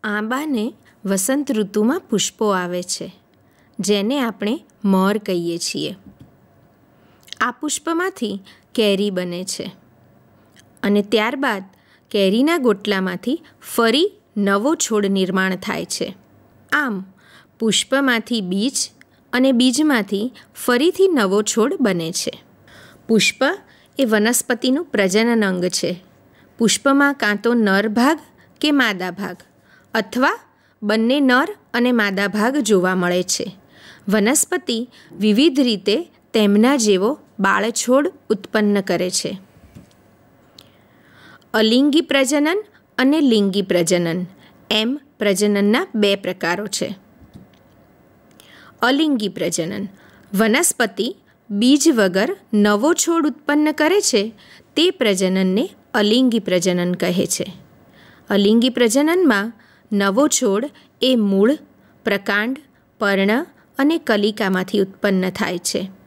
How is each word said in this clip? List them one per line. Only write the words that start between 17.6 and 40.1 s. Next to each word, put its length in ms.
બીજ 500
અને 180
બીજમાંથી 840
ફરીથી 520
નવો 340
છોડ 380
બને 320
છે. 220
પુષ્પ 340
એ 60
વનસ્પતિનું 800
પ્રજનન 600
અંગ 200
છે. 260
પુષ્પમાં 560
કાં 240
તો 160
નર 340
ભાગ 320
કે 100
માદા 400
ભાગ 260
અથવા 460
બંને 380
નર 300
અને 180
માદા 360
ભાગ 300
જોવા 380
મળે 280
છે. 320
વનસ્પતિ 720
વિવિધ 420
રીતે 360
તેમના 420
જેવો 440
બાળછોડ 720
ઉત્પન્ન 520
કરે 280
છે. 220